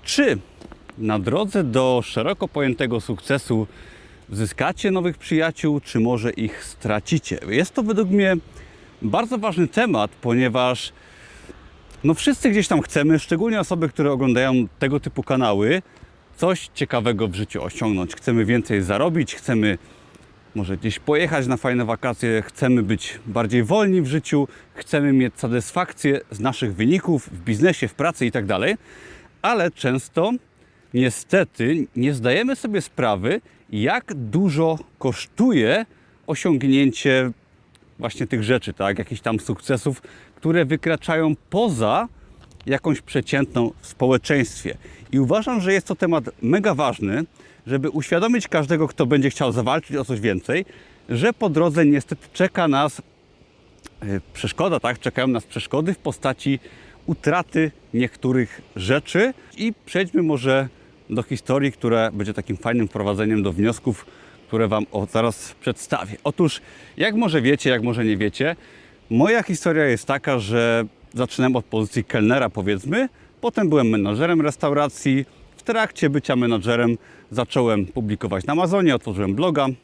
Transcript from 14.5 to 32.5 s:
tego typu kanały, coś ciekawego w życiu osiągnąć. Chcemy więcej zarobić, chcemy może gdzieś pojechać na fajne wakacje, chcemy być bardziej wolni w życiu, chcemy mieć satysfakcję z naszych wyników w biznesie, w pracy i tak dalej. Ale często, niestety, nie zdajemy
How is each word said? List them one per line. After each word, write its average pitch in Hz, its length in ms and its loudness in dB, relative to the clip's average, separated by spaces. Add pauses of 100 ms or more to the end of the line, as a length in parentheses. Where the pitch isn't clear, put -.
tego 139 220 0
typu - 220 -6
kanały, 123 600 2 (540)
coś 180 380 -2
ciekawego 117 540 0
w 87 60 -4
życiu 101 280 -6
osiągnąć. 95 520 -2
Chcemy 113 300 0
więcej 110 380 2
zarobić, 135 520 0
chcemy 107 440 0 (760)
może 95 220 -4
gdzieś 107 220 -4
pojechać 151 480 0
na 123 100 0
fajne 123 280 0
wakacje, 113 580 -2
chcemy 127 400 2
być - 440 -4
bardziej 113 360 2
wolni 185 400 2
w 139 40 0
życiu, 143 420 0 (260)
chcemy 143 380 0
mieć 127 240 2
satysfakcję 139 840 -2 (100)
z 101 100 -12
naszych 127 340 -2
wyników 139 580 2
w 87 120 -14
biznesie, 120 440 2
w - 60 -10
pracy 151 320 -2
i 113 60 -2
tak 110 140 -2
dalej. 110 300 0 (680)
Ale 190 280 0
często, 147 600 -2 (640)
niestety, 131 920 0 (100)
nie 135 180 0
zdajemy 156 420 0